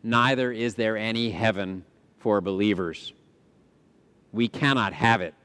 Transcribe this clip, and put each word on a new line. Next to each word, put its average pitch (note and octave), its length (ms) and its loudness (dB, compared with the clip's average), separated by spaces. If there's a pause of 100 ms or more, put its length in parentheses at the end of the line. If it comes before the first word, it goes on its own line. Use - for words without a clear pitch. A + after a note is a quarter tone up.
neither B2 480 2
is A#2 240 -2
there A2 220 0
any A2+ 320 -2
heaven F#2+ 560 -2 (320)
for G#2 240 0
believers. F#2+ 720 -2 (1200)
We A2+ 160 0
cannot C3 420 0
have A2+ 300 2
it E2 120 -8 (120)